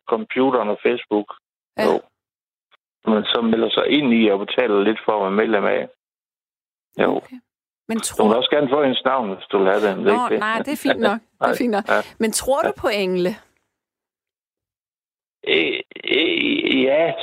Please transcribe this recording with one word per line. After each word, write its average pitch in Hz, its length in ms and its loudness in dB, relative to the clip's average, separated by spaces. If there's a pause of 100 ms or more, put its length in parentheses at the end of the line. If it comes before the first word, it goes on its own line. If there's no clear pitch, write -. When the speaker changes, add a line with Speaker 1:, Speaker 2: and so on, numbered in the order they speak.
Speaker 1:
computeren 117 600 0
og 107 140 -4
Facebook. 104 520 -2 (420)
Speaker 2:
Ja. - 80 0
Speaker 1:
Jo. - 160 2 (1040)
Men 107 180 2
så 123 180 0
melder 113 280 2
sig - 180 0
ind 135 260 2
i 113 140 4
og 98 120 2
betaler 104 440 0
lidt 110 220 0
for 110 100 0
at 104 60 0
være 95 100 0
medlem 104 340 2
af. 101 220 -2 (1160)
Jo. - 160 2
Speaker 2:
Okay. - 180 -12 (520)
Men 226 120 -4
Speaker 1:
Så - 160 -8
Speaker 2:
tror - 80 2
Speaker 1:
hun 107 80 4
vil 113 60 4
også 127 120 0
gerne 147 200 2
få 147 140 2
hendes 131 220 -2
navn, 127 300 -2
hvis - 160 -14
du 101 60 2
vil 95 100 4
have 95 200 2
det. - 100 -2
Speaker 2:
Nå, - 60 -6
Speaker 1:
Det - 80 4
er - 140 2
ikke 226 80 -2
det. 220 60 0
Speaker 2:
nej, 220 260 -2
det 277 60 -6
er - 180 -6
fint - 120 0
nok. 220 180 0
Det - 220 -20
er - 60 2
Speaker 1:
Nej. - 100 0
Speaker 2:
fint 240 140 -2
nok. 202 160 -2
Speaker 1:
Ja. 104 120 2 (200)
Speaker 2:
Men 226 120 0
tror 277 300 -2
du 349 140 0
Speaker 1:
Ja. - 60 -18
Speaker 2:
på 370 60 -2
engle? 185 420 0 (2250)
Speaker 1:
Øh, 101 320 0 (380)
øh, 131 640 0
ja, 151 400 0